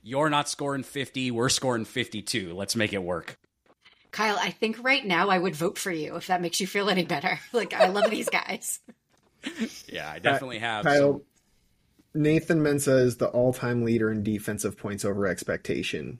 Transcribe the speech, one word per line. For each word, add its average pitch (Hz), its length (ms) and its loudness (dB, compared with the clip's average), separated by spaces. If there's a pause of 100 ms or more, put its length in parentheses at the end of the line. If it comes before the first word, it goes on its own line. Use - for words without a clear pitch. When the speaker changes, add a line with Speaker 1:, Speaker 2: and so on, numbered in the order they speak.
Speaker 1:
You're 139 280 2
not 147 180 2
scoring 139 360 -4
fifty, 131 460 -4
we're 120 180 2
scoring 123 360 2
fifty-two. 101 680 -4
Let's 98 220 -4
make 107 160 2
it 98 100 -2
work. 87 340 -6 (760)
Speaker 2:
Kyle, 208 280 0
I 190 100 0
think 226 320 -4
right 262 220 2
now 180 240 2
I 185 100 4
would 180 180 0
vote 165 200 -2
for - 140 -4
you 151 260 -6
if 170 120 -10
that 180 120 2
makes 170 200 -2
you 196 60 -2
feel 202 220 0
any 185 160 2
better. 170 420 0
<laughs> - 60 -18
Like, 214 220 -2
I 196 140 6
love 202 220 2
these 220 200 -2
guys. - 500 -4 (1080)
Speaker 1:
Yeah, 76 220 -8
I 76 60 -10
Speaker 3:
Uh, 85 40 -12
Speaker 1:
definitely 120 400 -2
have 110 240 -4
Speaker 3:
Kyle, 143 300 6
Speaker 1:
some 139 80 -12 (1000)
Speaker 3:
Nathan 160 380 4
Mensah 143 440 4
is 120 120 2
the 120 120 0
all-time 123 560 0
leader 113 260 2
in 107 120 -2
defensive 104 560 -2
points 101 260 -6
over 101 220 0
expectation, 85 920 -4